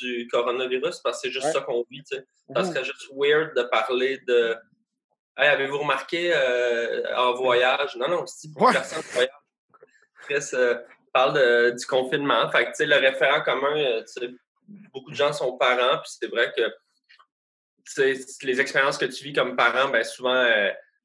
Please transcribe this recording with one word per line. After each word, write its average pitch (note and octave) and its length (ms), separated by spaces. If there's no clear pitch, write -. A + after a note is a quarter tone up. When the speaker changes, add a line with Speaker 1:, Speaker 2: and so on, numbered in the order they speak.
Speaker 1:
du A#2+ 300
coronavirus, B2+ 720
parce - 220
que B2+ 60
c'est - 40
juste B2 140
Speaker 2:
Ouais. D#3+ 60
Speaker 1:
ça C#3+ 100
qu'on A#2+ 280
vit, D3 140
tu - 120
sais. C3 80
Ça F#3+ 80
Speaker 2:
Mhm. F#3 60
Speaker 1:
serait C#3 160
juste - 320
weird D3+ 400
de A#2+ 60
parler B2+ 560
de, « A#2 260
Hey, C#3 120
avez-vous C#3 300
remarqué, D3 540
euh, A#2+ 680
en B2 180
voyage ? » B2+ 640
Non, B2+ 120
non, E3+ 180
si - 300
Speaker 2:
Ouais. A#3+ 160
Speaker 1:
personne - 320
ne - 80
voyage. B2 180
Chris, C#3+ 160
euh, A#2+ 220
parle C3+ 220
de, A#2+ 420
du B2 100
confinement. C3 640
Fait A#2+ 160
que, - 40
tu - 60
sais, D3+ 100
le D3 100
référent C3+ 460
commun, C#3 340
euh, B2 260
tu - 240
sais, B2 40
beaucoup C3+ 180
de B2+ 60
gens C#3+ 160
sont B2 260
parents, B2+ 400
puis - 220
c'est A2+ 80
vrai A#2 280
que, A#2+ 100
tu - 1500
sais, C3 60
les C3 180
expériences C3+ 380
que - 80
tu - 180
vis C#3+ 80
comme B2+ 240
parent, B2+ 320
ben, A2+ 160
souvent, B2+ 300
euh, A2+ 360